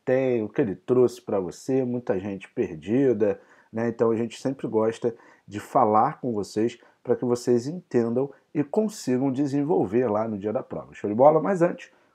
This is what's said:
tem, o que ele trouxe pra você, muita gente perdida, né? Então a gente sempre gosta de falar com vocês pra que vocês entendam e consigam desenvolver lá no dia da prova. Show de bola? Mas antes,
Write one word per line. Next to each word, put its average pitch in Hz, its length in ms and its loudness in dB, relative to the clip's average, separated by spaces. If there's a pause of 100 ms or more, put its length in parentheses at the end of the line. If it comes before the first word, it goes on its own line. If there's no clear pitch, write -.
tem, 127 360 2
o 104 80 -4
que 151 120 -2
ele 98 140 -2
trouxe 123 460 2
pra 107 180 -2
você, 131 440 -2
muita 123 340 -4
gente 98 320 -8
perdida, 104 920 0 (320)
né? 113 180 -2
Então 113 200 0
a 113 60 0
gente 117 260 -6
sempre 135 260 -6
gosta 113 460 0 (320)
de 101 140 -10
falar 117 640 2
com 127 100 -4
vocês 107 480 -4 (240)
pra 120 140 0
que - 80 -4
vocês 120 420 0
entendam 131 640 -2 (220)
e 143 100 -2
consigam 139 680 -2
desenvolver 135 800 0
lá 107 180 0
no 107 120 -6
dia 104 140 -4
da - 100 -4
prova. - 300 -12
Show - 160 -6
de 104 60 -2
bola? 151 260 8
Mas 180 200 0
antes, - 300 -2 (240)